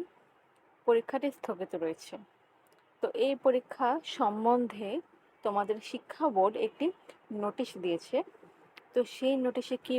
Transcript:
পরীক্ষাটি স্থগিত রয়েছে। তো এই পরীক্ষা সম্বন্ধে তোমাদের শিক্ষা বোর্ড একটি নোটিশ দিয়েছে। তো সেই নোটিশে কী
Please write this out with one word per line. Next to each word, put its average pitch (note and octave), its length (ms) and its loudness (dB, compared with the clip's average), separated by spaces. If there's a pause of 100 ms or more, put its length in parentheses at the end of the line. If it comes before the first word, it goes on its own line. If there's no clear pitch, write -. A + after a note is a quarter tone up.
(880)
পরীক্ষাটি A#3+ 440 2
স্থগিত F#3+ 440 -8
রয়েছে। D#3+ 400 -4 (840)
তো G#3+ 140 2
এই C4+ 200 2 (100)
পরীক্ষা B3+ 440 2 (160)
সম্বন্ধে A3 840 0 (560)
তোমাদের G3+ 320 0 (140)
শিক্ষা - 380 -6
বোর্ড G3+ 280 4
একটি A#3 300 -2 (460)
নোটিশ G#3 460 -4
দিয়েছে। F3 380 -2 (760)
তো B3 100 4
সেই C4 320 0
নোটিশে B3+ 400 -2
কী - 220 -4